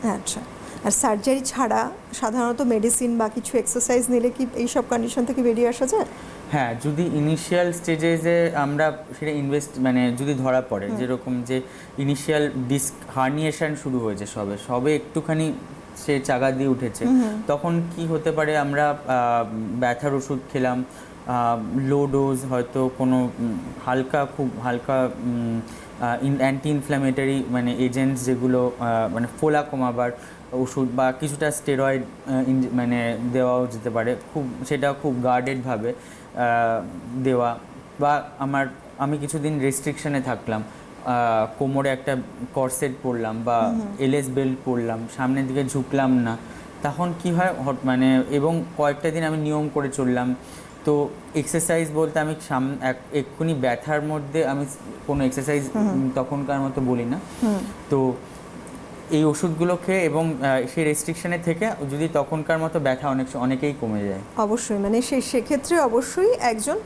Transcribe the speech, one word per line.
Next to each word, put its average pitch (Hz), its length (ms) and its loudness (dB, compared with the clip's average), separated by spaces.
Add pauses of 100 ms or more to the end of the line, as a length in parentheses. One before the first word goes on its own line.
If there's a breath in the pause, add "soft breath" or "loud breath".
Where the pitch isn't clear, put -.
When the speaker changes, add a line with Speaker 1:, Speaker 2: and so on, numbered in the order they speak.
Speaker 1:
আচ্ছা, - 320 -6 (420 loud breath)
আর 208 80 2
সার্জারি 254 540 2
ছাড়া 233 460 0 (220)
সাধারণত 240 480 0
মেডিসিন 233 560 2
বা 220 120 2
কিছু 240 280 -2
এক্সারসাইজ 247 520 2
নিলে 240 200 4
কি 247 160 -2 (100)
এই 240 120 0
সব 247 220 0
কন্ডিশন 240 360 0
থেকে 254 180 0
বেরিয়ে 240 240 4
আসা 247 180 0
যায়? 403 200 2 (460 loud breath)
Speaker 2:
হ্যাঁ, 123 320 2
যদি 151 200 2
ইনিশিয়াল 165 720 2
স্টেজে 165 440 2
যে 170 380 4
আমরা 147 420 2 (220)
সেটা 151 120 -2
ইনভেস্ট, 143 460 0
মানে, 123 400 4
যদি 143 160 0
ধরা 131 360 2
পড়ে, 101 180 -2
Speaker 1:
হুম। 110 100 -2
Speaker 2:
যেরকম 123 460 -2
যে 127 180 0 (360 loud breath)
ইনিশিয়াল 143 540 0 (160)
ডিস্ক 139 260 0 (220)
হার্নিয়েশন 151 680 0
শুরু 127 160 0
হয়েছে 104 260 -2
সবে, 101 320 -4 (100)
সবে 131 280 2
একটুখানি 156 580 -2 (520)
সে 139 140 2
চাগা 131 320 2
দিয়ে 135 180 0
উঠেছে, 127 360 0
Speaker 1:
হুম, 254 160 6
হুম। 214 260 -2
Speaker 2:
তখন 170 340 0 (140)
কি 165 100 -4
হতে 160 260 0
পারে, 156 260 2
আমরা, 143 320 2
আহ, 143 80 0 (840)
ব্যথার 127 340 2
ওষুধ 135 260 -2 (120)
খেলাম, 127 340 0 (420 loud breath)
আহ, 117 520 2
লো 139 260 4
ডোজ 135 400 2
হয়তো 127 520 0
কোনো, 127 320 2 (100)
উম, 113 180 0 (280)
হালকা, 131 420 0 (100)
খুব 135 120 0 (140)
হালকা, 127 460 0 (140)
উম, 117 380 -2 (400 loud breath)
আহ, 120 240 0
ইন-, 139 120 2
অ্যান্টি 135 320 2
ইনফ্ল্যামেটরি, 135 800 2
মানে, 123 260 0
এজেন্টস 127 500 0
যেগুলো, 127 540 2
আহ, 113 340 2
মানে, 117 140 0 (120)
ফোলা 151 220 4
কমাবার 123 500 0 (400 loud breath)
ওষুধ 127 440 0
বা 131 160 4
কিছুটা 147 400 -2
স্টেরয়েড, 135 500 0
আহ, 131 480 -2
ইন-, 131 240 4
মানে, 120 440 0 (160)
দেওয়াও 127 340 2
যেতে 113 220 -6
পারে, 113 260 0 (180)
খুব, 139 160 -4 (180)
সেটা 143 340 0
খুব 127 220 0
গার্ডেডভাবে, 127 680 0
আহ, 117 1300 -2
দেওয়া। 120 360 2 (400)
বা 143 300 2 (100)
আমার, 139 280 0 (300)
আমি 143 200 0
কিছুদিন 147 420 -2
রেস্ট্রিকশনে 139 640 0
থাকলাম, 113 420 -2 (420 loud breath)
আহ, 117 540 2
কোমরে 139 300 2
একটা 131 260 0 (380)
কর্সেট 131 380 0 (120)
পরলাম 113 400 -2
বা 117 180 4
Speaker 1:
হুম, 113 180 2
হুম। - 200 -6
Speaker 2:
এলএস 135 300 2
বেল্ট 131 360 0
পরলাম, 117 420 0 (100)
সামনের 135 300 0
দিকে 135 220 0
ঝুঁকলাম 131 500 2
না, 117 180 0 (460 loud breath)
তখন 165 300 -2 (100)
কি 180 80 2
হয়, 180 220 4 (120)
হট-, 131 200 -2
মানে, 131 440 6
এবং 160 340 2 (140)
কয়েকটা 147 320 2
দিন 165 140 -2
আমি 156 140 0
নিয়ম 151 360 0
করে 143 160 0
চললাম। 127 460 2 (500 loud breath)
তো 147 240 2 (260)
এক্সারসাইজ 160 580 0
বলতে 156 260 2
আমি 151 160 0 (120)
সাম-, 135 340 0
এক-, 131 340 -4
এক্ষুনি 160 380 0
ব্যথার 131 480 0
মধ্যে 151 440 -2
আমি 139 200 -2
স-, - 120 -10 (300)
কোনো 143 160 2
এক্সারসাইজ 139 400 0 (120)
Speaker 1:
হুম, 214 120 4
হুম। 135 280 2
Speaker 2:
তখনকার 139 440 -2
মতো 135 220 -2
বলি 123 240 2
না। 131 140 -2 (240)
Speaker 1:
হুম। 208 160 2 (300)
Speaker 2:
তো 131 240 4 (960)
এই 156 140 4
ওষুধগুলো 165 600 2
খেয়ে 190 160 2
এবং, 160 320 2
আহ, 131 420 2
সেই 165 80 2
রেস্ট্রিকশনে 165 540 0
থেকে 170 340 0 (200)
যদি 151 220 0
তখনকার 156 460 0
মতো 160 200 0
ব্যথা 139 300 0
অনেক 131 240 0
স-, - 20 -10
অনেকেই 131 460 0
কমে 107 260 0
যায়। 98 120 -2 (180)
Speaker 1:
অবশ্যই, 214 400 0
মানে, 202 240 2
সে-, 254 200 0
সেক্ষেত্রে 277 580 0
অবশ্যই 285 540 2
একজন 240 520 0